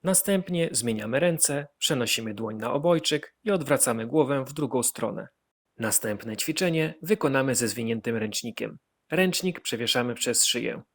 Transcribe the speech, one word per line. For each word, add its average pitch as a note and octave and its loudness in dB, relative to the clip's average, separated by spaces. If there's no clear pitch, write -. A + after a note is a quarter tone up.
Następnie F3+ 2
zmieniamy A#2 0
ręce, D#3 2
przenosimy A2+ 0
dłoń A2 -6
na A2+ -4
obojczyk D#3 2
i G#3+ 0
odwracamy C3 2
głowę C3+ 2
w C#3+ -14
drugą C#3 0
stronę. - -4
Następne G#2+ -2
ćwiczenie D#3+ 0
wykonamy C3+ 2
ze A#2 0
zwiniętym A2+ -2
ręcznikiem. A2 -6
Ręcznik F#3 0
przewieszamy A#2+ 0
przez - 2
szyję. A#2+ -2